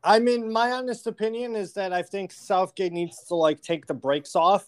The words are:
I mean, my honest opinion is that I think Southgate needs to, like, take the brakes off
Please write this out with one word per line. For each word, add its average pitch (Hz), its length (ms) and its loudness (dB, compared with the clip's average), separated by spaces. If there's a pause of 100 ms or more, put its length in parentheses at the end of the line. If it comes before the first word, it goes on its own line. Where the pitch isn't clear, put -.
I 208 160 6
mean, 233 320 0
my 233 200 0
honest 254 360 -6
opinion 226 480 -6
is 196 180 -8
that 190 200 -4
I 180 80 0
think 190 300 -8
Southgate 185 600 -2
needs 170 340 -6
to, 175 100 -4
like, 156 260 2
take 165 240 -4
the 147 80 -6
brakes 139 420 -2
off 185 320 4